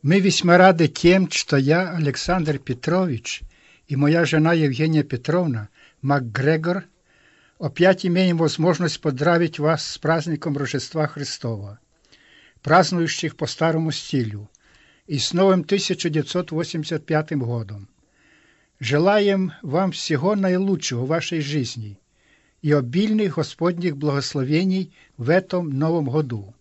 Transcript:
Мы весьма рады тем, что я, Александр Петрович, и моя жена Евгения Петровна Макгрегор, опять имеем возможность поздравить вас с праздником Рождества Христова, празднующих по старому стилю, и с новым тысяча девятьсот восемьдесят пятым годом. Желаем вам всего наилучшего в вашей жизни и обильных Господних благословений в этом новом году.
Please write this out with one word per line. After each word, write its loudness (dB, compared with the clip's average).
Мы 4
весьма 4
рады 6
тем, 4
что -2
я, 2
Александр -2
Петрович, -4
и -6
моя 4
жена 2
Евгения 2
Петровна -2
Макгрегор, -2
опять 2
имеем 2
возможность 0
поздравить 0
вас 0
с -12
праздником -2
Рождества -4
Христова, -8
празднующих 2
по -6
старому 0
стилю, -4
и -6
с -4
новым 4
тысяча -2
девятьсот -2
восемьдесят -6
пятым -2
годом. -6
Желаем 2
вам -2
всего -2
наилучшего -2
в -6
вашей -2
жизни -6
и 2
обильных 0
Господних -2
благословений -2
в -6
этом 0
новом -2
году. -4